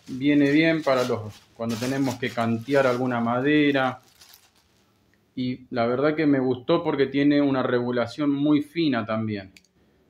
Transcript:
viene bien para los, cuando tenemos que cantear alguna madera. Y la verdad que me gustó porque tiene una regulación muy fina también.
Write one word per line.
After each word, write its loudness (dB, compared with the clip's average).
viene 2
bien 2
para 2
los, -4
cuando -6
tenemos -4
que -6
cantear 0
alguna 0
madera. 0
Y -8
la -2
verdad 0
que -2
me 4
gustó 0
porque 0
tiene 2
una 2
regulación -2
muy 2
fina -2
también. -4